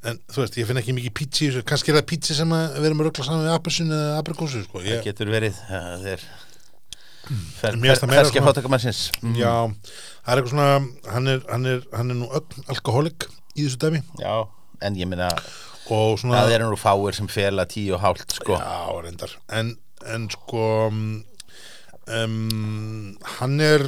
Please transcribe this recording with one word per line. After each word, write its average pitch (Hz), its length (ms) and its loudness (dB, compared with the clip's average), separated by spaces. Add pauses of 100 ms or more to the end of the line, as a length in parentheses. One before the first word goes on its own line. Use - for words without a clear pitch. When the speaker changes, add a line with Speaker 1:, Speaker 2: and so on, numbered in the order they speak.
Speaker 1:
en 113 240 -6
þú - 180 -2
veist, 110 160 -2
ég 110 100 0
finn 127 140 2
ekki 127 140 -2
mikið 120 180 -6
peach - 260 -2
í 151 80 2
þessu. 127 160 0
Kannski 147 280 2
er 151 80 8
það - 80 -4
peach - 240 -2
sem 165 240 2
að 160 160 2
við 147 160 2
erum 156 160 2
að 160 40 4
rugla 147 200 -2
saman 160 180 2
við 165 80 4
appelsínu 160 420 0
eða 151 220 0
aprikósu, 147 460 -4
sko. 90 180 -8
Speaker 2:
Það 98 80 -2
Speaker 1:
Ég 113 160 0
Speaker 2:
getur 104 260 -2
verið, 110 280 2
það 90 480 -6
er 92 160 -6
fer-, - 1040 -16
Speaker 1:
Mér 107 160 -4
finnst 76 120 -12
það - 40 -12
Speaker 2:
fer-, 113 200 0
Speaker 1:
meira 131 180 8 (160)
Speaker 2:
ferskja 139 180 8
Speaker 1:
svona 139 160 6
Speaker 2:
fátækamarsins. 127 540 2 (140)
Mm. 117 200 0
Speaker 1:
Já, 120 160 4 (640)
það - 180 -2
er 131 100 6
eitthvað 123 140 -2
svona, 143 140 6 (360)
hann 131 260 0
er, 131 120 0
hann 127 260 -2
er, 127 200 -2
hann 123 260 -2
er - 20 -2
nú 120 140 -4
ögn 143 340 -6
alkohólik 139 600 0 (200)
í - 120 -8
þessu 131 180 -2
dæmi. 156 240 0 (140)
Speaker 2:
Já, 98 180 -2 (440)
en 101 200 -2
ég 90 100 -2
meina 90 220 0 (560)
Speaker 1:
Og 110 280 4
svona 107 300 4
Speaker 2:
það 113 100 6
eru 113 140 4
nú 104 100 0
fáir 101 380 4
sem 104 100 -4
fela 98 400 2
tíu 98 300 -2
og 90 40 -2
hálft, 92 320 0
sko. - 220 0
Speaker 1:
Já, 87 460 -4
reyndar. 85 320 -10 (160)
En, 113 240 -2 (320)
en 113 260 -6
sko, - 300 -6 (240)
mm, 107 320 -2 (880)
em, 113 320 -2 (920)
hann 135 300 -2
er 151 300 8